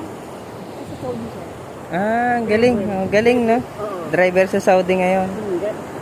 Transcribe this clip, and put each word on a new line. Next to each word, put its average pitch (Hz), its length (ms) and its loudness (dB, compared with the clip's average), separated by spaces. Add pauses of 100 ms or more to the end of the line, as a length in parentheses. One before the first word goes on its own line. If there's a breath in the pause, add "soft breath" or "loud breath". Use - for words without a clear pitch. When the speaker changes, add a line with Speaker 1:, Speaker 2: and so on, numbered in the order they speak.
Speaker 1:
Nasa - 960 -14
Saudi 240 300 -8
siya. 196 180 -12 (420)
Speaker 2:
Ah, 226 480 0
ang 233 100 -2
galing. 226 300 4
Speaker 1:
Galing. 196 220 -2
Speaker 2:
Oh, 190 100 -2
galing, 233 380 4
no? 233 140 4
Speaker 1:
Oo. 196 500 -8
Speaker 2:
Driver 185 380 4
sa 196 120 0
Saudi 185 360 4
ngayon. 185 340 2
Speaker 1:
Hmm, 202 300 -4
ga-, 202 200 -4 (220)